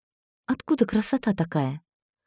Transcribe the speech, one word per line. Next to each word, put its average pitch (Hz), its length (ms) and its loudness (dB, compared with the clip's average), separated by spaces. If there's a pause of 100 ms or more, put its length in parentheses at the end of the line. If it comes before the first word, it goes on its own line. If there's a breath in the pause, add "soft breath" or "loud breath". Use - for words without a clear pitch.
(460)
«Откуда 262 400 2
красота 220 460 0
такая?» — 156 480 -2 (460)